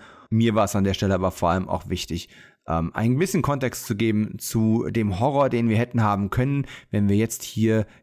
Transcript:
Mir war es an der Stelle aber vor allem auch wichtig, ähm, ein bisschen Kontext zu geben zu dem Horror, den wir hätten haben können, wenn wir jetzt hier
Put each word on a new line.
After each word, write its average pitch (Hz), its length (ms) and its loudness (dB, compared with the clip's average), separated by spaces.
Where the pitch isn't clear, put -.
Mir 113 240 4
war 107 120 4
es 95 100 -2
an 98 80 2
der 98 100 2
Stelle 98 220 0
aber 92 160 0
vor 85 200 0
allem 92 180 -2
auch - 180 -6
wichtig, 87 400 -6
ähm, 82 260 -2
ein 120 240 0
bisschen 180 240 0
Kontext 131 440 -2
zu 107 100 -4
geben 107 420 0
zu 110 520 0
dem 104 320 -2
Horror, 139 260 2
den 117 220 0
wir 107 80 4
hätten 117 260 0
haben 101 260 0
können, 139 360 -2
wenn 101 160 2
wir 101 80 4
jetzt 110 280 0
hier 110 420 0